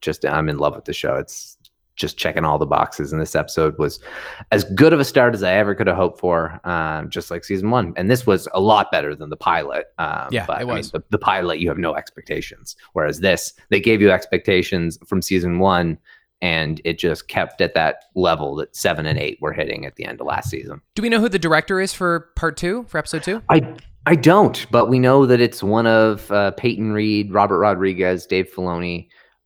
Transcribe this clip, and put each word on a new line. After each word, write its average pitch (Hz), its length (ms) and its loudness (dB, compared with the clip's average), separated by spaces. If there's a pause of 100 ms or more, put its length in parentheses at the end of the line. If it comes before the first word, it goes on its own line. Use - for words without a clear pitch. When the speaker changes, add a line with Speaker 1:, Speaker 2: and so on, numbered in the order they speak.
Speaker 1:
just, - 260 -4
I'm 76 220 0
in 73 100 -4
love 73 160 0
with - 120 -18
the - 60 -8
show. 71 220 -4
It's - 420 -10 (380)
just - 220 -8
checking 80 280 -2
all 76 140 0
the 76 80 -2
boxes. 76 460 -2
And 78 80 -2
this 78 160 -4
episode 78 420 -2
was 73 220 -4 (500)
as 104 140 2
good 151 300 6
of 151 40 4
a 135 60 2
start 120 300 4
as 98 80 -6
I 92 100 2
ever 101 220 2
could 98 120 -2
have 90 100 2
hoped 90 220 0
for, 82 480 -2
um, 80 440 -4
just - 200 -10
like 85 140 -8
season 98 260 -4
one. 101 260 0
And 92 140 0
this 123 160 2
was 95 280 2
a 92 60 0
lot 104 300 4
better 73 240 -2
than 76 140 -14
the 78 80 -10
pilot. 80 520 -2 (100)
Um, 76 320 -6
Speaker 2:
Yeah, 113 160 -4
Speaker 1:
but, - 140 -4
Speaker 2:
it - 20 -6
Speaker 1:
I - 20 -6
mean, 123 140 -4
Speaker 2:
was. 71 120 -10
Speaker 1:
the, 80 200 -8
the 104 80 2
pilot, 90 420 0
you 85 80 0
have 76 80 -2
no 82 180 -4
expectations. - 800 -12 (180)
Whereas 76 260 -2
this, 90 320 0 (160)
they 101 100 2
gave 107 220 4
you 101 100 8
expectations 90 960 0
from 95 140 -2
season 87 380 0
one, 87 400 2 (420)
and 80 420 -2
it 82 160 -4
just 82 300 -2
kept - 320 -4
at 85 140 0
that 78 300 0 (100)
level 78 420 0
that - 180 -8
seven 80 300 -2
and 78 140 -2
eight 76 240 -6
were 76 100 -4
hitting 76 320 -6
at - 120 -16
the - 100 -12
end - 160 -12
of 71 40 -10
last - 220 -4
season. - 320 -12 (140)
Speaker 2:
Do 208 80 -6
we 233 80 -2
know 226 100 2
who 233 80 2
the 190 100 -2
director 165 400 0
is 190 140 -2
for 170 440 -4
part 160 200 -2
two, 220 320 -4
for - 80 -10
episode 156 260 -6
two? 214 280 -6
Speaker 1:
I, 156 240 2 (320)
I 160 100 6
don't, 175 540 4
but 120 180 4
we 127 100 4
know 127 280 6
that 120 160 6
it's 117 200 0
one 110 240 2
of, 110 460 2
uh, 101 200 2
Peyton 110 400 -4
Reed, 104 420 0
Robert 101 240 4
Rodriguez, 92 680 0
Dave 92 240 0
Filoni, 87 580 -6 (360)